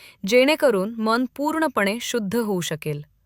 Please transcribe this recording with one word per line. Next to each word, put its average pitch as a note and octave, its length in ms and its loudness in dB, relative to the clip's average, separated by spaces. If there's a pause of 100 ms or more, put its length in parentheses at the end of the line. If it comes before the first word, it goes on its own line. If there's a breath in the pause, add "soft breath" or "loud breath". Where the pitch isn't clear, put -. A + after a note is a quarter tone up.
(280 loud breath)
जेणेकरून A#3+ 680 4
मन A3+ 280 0 (100)
पूर्णपणे C#4+ 680 0
शुद्ध G#3+ 340 -4
होऊ G#3 260 0
शकेल. D3+ 440 -6 (200)